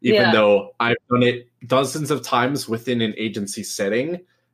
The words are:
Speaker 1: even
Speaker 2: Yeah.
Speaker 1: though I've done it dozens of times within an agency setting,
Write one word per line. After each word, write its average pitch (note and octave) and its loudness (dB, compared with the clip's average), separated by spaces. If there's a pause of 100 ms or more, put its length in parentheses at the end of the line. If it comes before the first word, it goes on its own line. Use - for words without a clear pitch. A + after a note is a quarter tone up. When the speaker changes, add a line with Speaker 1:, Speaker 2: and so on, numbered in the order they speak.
Speaker 1:
even A2+ 4
Speaker 2:
Yeah. A2 4
Speaker 1:
though G#2 4 (100)
I've A#2 0 (120)
done B2 2
it A#2+ 0 (180)
dozens C3+ 0
of C3 -2
times B2+ -2
within A#2 -4
an G#2+ -2
agency G#2 -6
setting, B2 -4 (340)